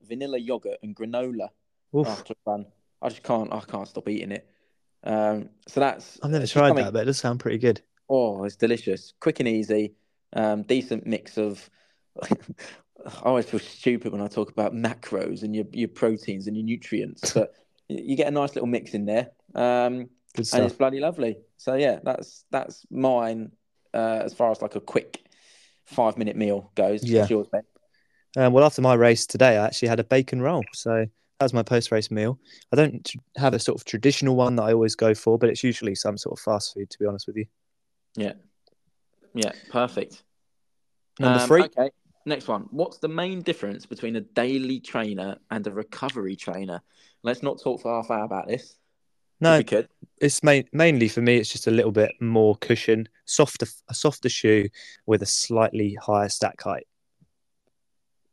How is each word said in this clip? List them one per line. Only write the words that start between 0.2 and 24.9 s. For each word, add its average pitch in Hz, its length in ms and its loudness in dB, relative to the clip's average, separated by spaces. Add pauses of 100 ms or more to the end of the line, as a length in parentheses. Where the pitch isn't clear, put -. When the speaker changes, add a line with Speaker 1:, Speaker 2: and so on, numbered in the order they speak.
Speaker 1:
yogurt 120 440 -6
and 107 120 -12
granola 117 540 -6 (460)
Speaker 2:
Oof. 143 120 2
Speaker 1:
after 107 280 -8
a - 160 -8
run. 104 160 -4 (360)
I 123 60 -6
just 113 160 -12
can't, 113 280 -2
I 107 80 -6
can't 101 280 -10
stop - 200 -10
eating 104 240 -6
it. - 160 -12 (540)
Um, 107 480 -2 (160)
so - 140 -4
that's - 420 -2
Speaker 2:
I've 147 80 -4
never 151 140 0
Speaker 1:
it's - 80 -6
just 147 60 2
Speaker 2:
tried 143 100 8
Speaker 1:
something 127 160 4
Speaker 2:
that, 98 80 -4
but 113 100 0
it 117 40 -2
does 139 120 -2
sound 120 220 -4
pretty 110 180 -4
good. 117 240 2 (260)
Speaker 1:
Oh, 113 360 0
it's 101 120 -8
delicious. 113 640 -2
Quick 156 200 -2
and 127 80 0
easy. 107 460 0 (380)
Um, 107 300 -2
decent 127 440 -2
mix - 320 -6
of, 104 300 -6 (260)
<laughs> - 280 -18
I - 1000 -10
always 123 240 2
feel 107 140 -4
stupid 117 520 -4
when 101 80 -6
I 101 80 -6
talk 104 220 -4
about 104 240 -2
macros 110 680 -6
and 107 120 -6
your, 107 180 -4
your 113 160 -4
proteins 104 580 -4
and 107 100 -6
your 110 80 -6
nutrients, - 680 -6
Speaker 2:
<laughs> - 20 -12
Speaker 1:
but 110 200 0 (340)
y-, - 140 -8
you 135 140 -4
get 147 120 2
a - 40 -2
nice 143 220 -2
little 120 120 -4
mix 120 280 -4
in 104 100 -4
there. 110 260 -2 (240)
Um, 123 540 0 (260)
Speaker 2:
Good 117 180 -4
Speaker 1:
and 120 120 2
it's - 80 -2
Speaker 2:
stuff. - 60 -18
Speaker 1:
bloody 135 220 2
lovely. 147 380 -4 (200)
So, 131 160 -4
yeah, 135 280 2
that's, - 480 -8
that's - 400 -8
mine, 117 600 0 (400)
uh, 113 320 -2
as - 100 -8
far 117 160 2
as, 107 100 -2
like, 107 140 -6
a 101 60 -6
quick - 440 -6 (600)